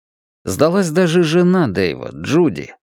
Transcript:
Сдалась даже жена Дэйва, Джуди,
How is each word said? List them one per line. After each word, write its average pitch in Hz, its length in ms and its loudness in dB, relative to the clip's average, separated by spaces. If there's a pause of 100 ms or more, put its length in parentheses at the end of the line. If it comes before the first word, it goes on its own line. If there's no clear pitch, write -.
(440)
Сдалась 160 480 0
даже 175 320 2
жена 175 460 2
Дэйва, 85 440 -4
Джуди, 95 640 -2 (120)